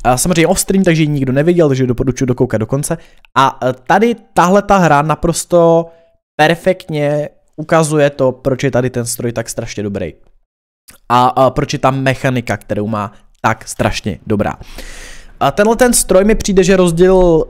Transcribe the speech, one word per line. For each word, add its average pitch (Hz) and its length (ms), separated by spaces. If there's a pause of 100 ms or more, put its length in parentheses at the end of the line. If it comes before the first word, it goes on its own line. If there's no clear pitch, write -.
a 123 140
samozřejmě 165 300
off 185 120
stream, 196 240
takže 165 180
ji 156 60
nikdo 135 260
neviděl, 160 340
takže 131 200
doporučuji 123 380
dokoukat 120 340
do 110 60
konce. 147 320 (400)
A, 135 260
eh, 127 100 (140)
tady 220 280 (180)
tahle 180 280
ta 202 160
hra 151 240
naprosto 165 840 (560)
perfektně 151 880 (280)
ukazuje 156 520
to, 131 220
proč 127 320
je 135 80
tady 123 180
ten 123 160
stroj 120 260
tak 113 180
strašně - 340
dobrý. 95 300 (960)
A, 123 180
a 131 220
proč 139 240
je 147 60
ta 135 120
mechanika, 131 680
kterou 104 300
má, 104 240 (300)
tak 110 260
strašně - 600
dobrá. 104 260 (840)
A 139 120
tenhle 214 240
ten 240 180
stroj 190 300
mi 196 120
přijde, 190 280
že 190 140
rozdělil 180 720